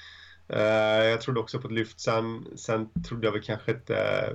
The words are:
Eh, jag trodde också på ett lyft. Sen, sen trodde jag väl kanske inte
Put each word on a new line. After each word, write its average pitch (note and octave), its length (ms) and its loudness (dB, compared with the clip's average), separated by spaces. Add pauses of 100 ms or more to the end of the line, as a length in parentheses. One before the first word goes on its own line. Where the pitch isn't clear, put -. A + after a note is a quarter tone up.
(480)
Eh, A2 560 4
jag A2+ 160 4
trodde B2 200 0
också A2+ 180 -6
på A#2+ 100 -8
ett A2 60 -4
lyft. A2 260 -2
Sen, A2+ 460 -2 (100)
sen A2 460 -2
trodde A#2 240 -4
jag G#2+ 60 4
väl G#2+ 100 -2
kanske A2 300 -4
inte G#2 640 0